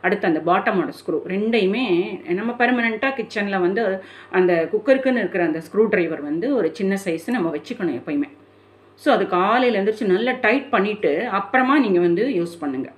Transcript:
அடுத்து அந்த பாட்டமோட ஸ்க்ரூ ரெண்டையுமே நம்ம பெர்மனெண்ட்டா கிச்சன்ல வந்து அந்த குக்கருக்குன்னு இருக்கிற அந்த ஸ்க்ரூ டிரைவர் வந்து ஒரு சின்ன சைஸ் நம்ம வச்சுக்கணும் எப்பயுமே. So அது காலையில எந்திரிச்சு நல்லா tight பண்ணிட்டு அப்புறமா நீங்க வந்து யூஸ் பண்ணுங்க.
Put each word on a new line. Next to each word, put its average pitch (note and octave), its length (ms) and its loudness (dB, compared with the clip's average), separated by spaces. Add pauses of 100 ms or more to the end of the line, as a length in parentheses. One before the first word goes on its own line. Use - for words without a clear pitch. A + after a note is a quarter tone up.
அடுத்து G3 260 0
அந்த D#3 180 0
பாட்டமோட F#3 540 0
ஸ்க்ரூ D#3+ 180 -4 (100)
ரெண்டையுமே G#3 560 0 (500)
நம்ம A3+ 260 -4
பெர்மனெண்ட்டா A#3+ 580 0
கிச்சன்ல G3+ 420 -4
வந்து F#3+ 400 0 (320)
அந்த F3 400 4
குக்கருக்குன்னு B3+ 520 2
இருக்கிற F3+ 200 0
அந்த D#3+ 240 0
ஸ்க்ரூ G#3 220 2
டிரைவர் D#3+ 320 0
வந்து E3+ 340 -2
ஒரு F3+ 180 2
சின்ன G3 320 0
சைஸ் E3 220 -4 (100)
நம்ம E3 200 0
வச்சுக்கணும் D3+ 420 -6
எப்பயுமே. C#3+ 320 -4 (640)
So C#4+ 180 2
அது G3+ 140 2
காலையில G#3 560 2
எந்திரிச்சு G#3+ 320 0
நல்லா A#3 160 0 (160)
tight C4+ 220 0
பண்ணிட்டு G3+ 440 0 (140)
அப்புறமா B3+ 520 2
நீங்க G3 200 4
வந்து F3 260 2 (140)
யூஸ் E3+ 200 -6
பண்ணுங்க. C3+ 380 -6